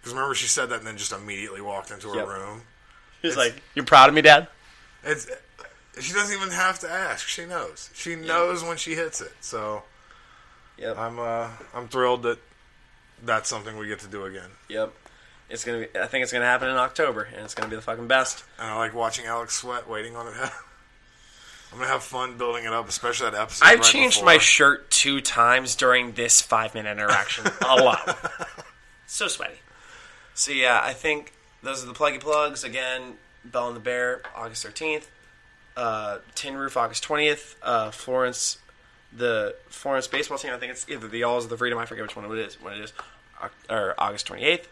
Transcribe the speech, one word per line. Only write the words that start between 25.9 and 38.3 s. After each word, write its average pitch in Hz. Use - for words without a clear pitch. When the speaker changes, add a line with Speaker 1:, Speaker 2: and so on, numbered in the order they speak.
Speaker 2:
this 117
five-minute 110
interaction 104
Speaker 1:
<laughs> 131
Speaker 2:
alone. 127
So -
sweaty. -
So, -
yeah, 127
I 131
think 147
those 131
are 123
the 123
pluggy 143
plugs. 147
Again, 127
Bell 123
and 120
the 117
Bear, 123
August 113
thirteenth. 151
Uh, 107
Tin 139
Roof, 135
August 113
twentieth. 147
Uh, 110
Florence, 127